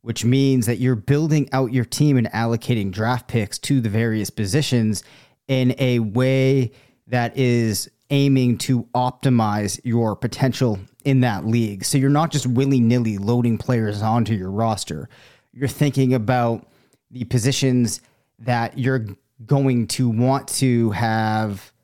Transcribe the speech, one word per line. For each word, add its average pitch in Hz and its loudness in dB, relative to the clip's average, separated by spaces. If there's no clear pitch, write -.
which 113 -8
means 131 4
that 117 -2
you're 127 0
building 147 0
out 131 0
your 127 0
team 147 2
and 117 2
allocating 113 -2
draft 113 -4
picks 110 -4
to 139 0
the 110 -2
various 110 -2
positions 139 0
in 131 2
a 123 2
way 131 2
that 117 -2
is 120 0
aiming 135 2
to 123 -2
optimize 113 0
your 113 0
potential 120 -2
in 135 2
that 117 0
league. 110 -2
So - -2
you're 135 2
not 156 2
just 131 -4
willy-nilly 120 2
loading 117 0
players 107 -2
onto 110 0
your 92 -4
roster. 101 -4
You're 131 -6
thinking 135 0
about 117 0
the 123 -10
positions 123 0
that 117 -4
you're 127 -2
going 131 0
to 127 -2
want 117 0
to 117 0
have 110 -2